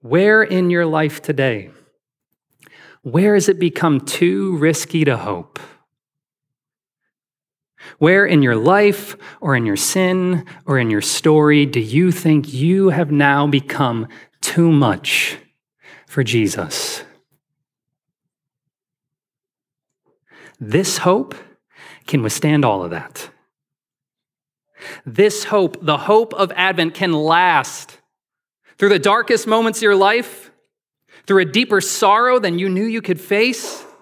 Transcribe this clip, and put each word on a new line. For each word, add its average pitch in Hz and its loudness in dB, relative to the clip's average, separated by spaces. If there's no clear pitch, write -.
Where 202 2
in 185 0
your 170 0
life 156 -2
today, 127 -4
where 180 2
has 202 2
it 180 0
become 160 0
too 185 -2
risky 156 -2
to 127 0
hope? 92 -10
Where 185 4
in 156 4
your 123 2
life 196 2
or 139 0
in 117 -2
your 101 -2
sin 185 -2
or 135 0
in 113 0
your 104 0
story 147 2
do 123 -4
you 147 0
think 151 0
you 180 2
have 151 -2
now 143 2
become 131 -2
too 170 0
much - 0
for 139 -2
Jesus? 101 -4
This 139 -2
hope 175 0
can 131 -2
withstand 147 0
all 98 0
of 85 -10
that. - -14
This 196 0
hope, 196 0
the 151 -2
hope 226 2
of 190 -2
Advent, 180 -2
can 185 -2
last 160 0
through 202 2
the 190 4
darkest 226 0
moments 226 0
of 226 -4
your 202 4
life, 208 0
through 190 4
a 175 0
deeper 208 0
sorrow 233 2
than 175 -2
you 190 -4
knew 190 -2
you 226 -6
could 170 -4
face - -4